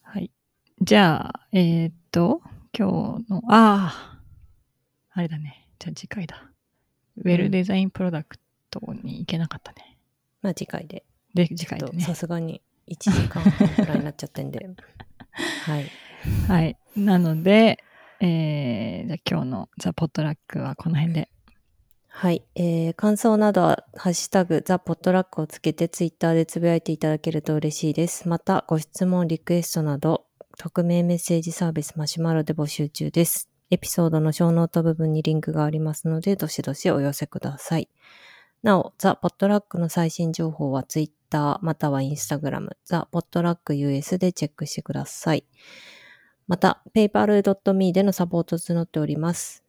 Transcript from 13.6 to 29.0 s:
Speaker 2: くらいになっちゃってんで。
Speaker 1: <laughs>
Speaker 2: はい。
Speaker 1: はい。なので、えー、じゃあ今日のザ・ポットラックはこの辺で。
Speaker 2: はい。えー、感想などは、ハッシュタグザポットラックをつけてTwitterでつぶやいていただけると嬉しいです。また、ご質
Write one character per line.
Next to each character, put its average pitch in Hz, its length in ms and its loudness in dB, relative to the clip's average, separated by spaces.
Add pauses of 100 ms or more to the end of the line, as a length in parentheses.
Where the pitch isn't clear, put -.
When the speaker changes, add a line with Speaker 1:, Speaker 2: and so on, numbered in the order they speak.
Speaker 2:
く 202 160 0
ら 156 100 -4
い 147 40 0
に 147 60 -4
な 151 60 -8
っ - 40 -18
ち - 80 -14
ゃ 143 40 -12
っ - 20 -18
て 139 140 -10
ん 139 80 -8
で。 - 80 -10
Speaker 1:
<laughs> - 60 -14 (1000)
Speaker 2:
は 151 160 -4
い。 143 100 -8 (580)
Speaker 1:
は 170 160 4
い。 - 140 -2 (180)
な 196 240 4
の 160 240 2
で、 208 400 6 (360)
え 143 840 -2
ー、 - 20 -6
じ - 60 -4
ゃ - 20 -4
あ - 40 -12 (100)
今 143 140 0
日 127 80 -4
の - 260 -8
ザ・ 170 160 -4
ポ - 120 -2
ッ - 40 -6
ト 156 140 -4
ラ 151 120 -2
ッ - 20 -20 (100)
ク - 120 -8
は 143 160 -6
こ - 140 -6
の 165 60 0
辺 160 180 0
で。 156 160 -2 (800)
Speaker 2:
は - 240 -2
い。 - 120 -2 (120)
え 165 340 0
ー、 165 60 -4
感 208 200 2
想 220 220 2
な 208 160 4
ど 185 80 4
は、 - 240 2 (100)
ハ - 140 -2
ッ 170 40 0
シ - 140 -6
ュ - 40 -10
タ 190 120 4
グ 165 220 0
ザ 180 140 0
ポ 170 140 -6
ッ - 20 -2
ト - 160 0
ラ 185 120 4
ッ - 40 -6
ク - 140 -8
を 151 60 -4
つ - 140 -18
け 156 100 0
て 165 160 -2
Twitter 165 460 -2
で 165 120 4
つ 170 140 -8
ぶ 170 80 2
や 170 80 4
い 160 60 0
て - 100 -6
い 151 60 -2
た 156 120 0
だ 156 100 0
け 160 120 -4
る 151 100 -2
と 156 140 -2
嬉 151 220 -2
し 156 140 -2
い - 20 -2
で 170 140 0
す。 - 200 -8
ま 170 120 0
た、 - 280 0
ご 156 120 0
質 - 260 -4